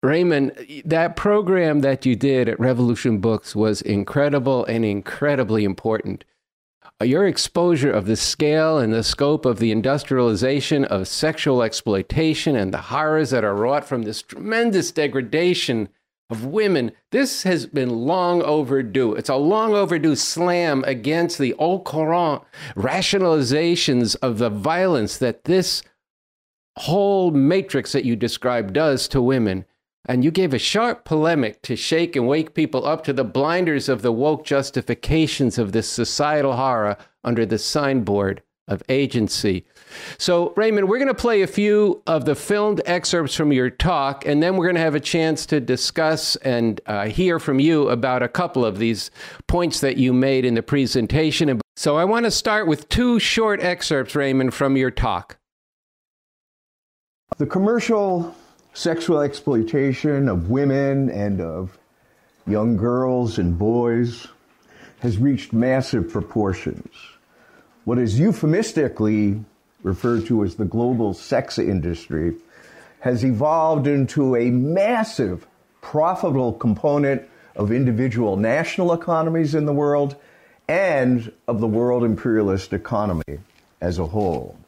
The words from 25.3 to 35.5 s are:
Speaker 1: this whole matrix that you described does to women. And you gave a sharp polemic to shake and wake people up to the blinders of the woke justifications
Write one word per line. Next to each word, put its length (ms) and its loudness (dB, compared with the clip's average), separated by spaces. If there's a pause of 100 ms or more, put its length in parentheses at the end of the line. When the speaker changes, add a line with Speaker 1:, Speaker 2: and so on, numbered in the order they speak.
Speaker 1:
this 360 0 (960)
whole 540 2
matrix 640 2
that 120 0
you 100 2
described 580 -2
does 340 2
to 120 0
women. 460 2 (420)
And 160 0
you 60 4
gave 240 0
a 60 0
sharp 440 -2
polemic 600 0
to 120 -4
shake 400 -2
and 120 0
wake 260 -2
people 320 -2
up 200 -2
to 80 -2
the 100 0
blinders 640 0
of 140 0
the 80 2
woke 340 0
justifications 1120 0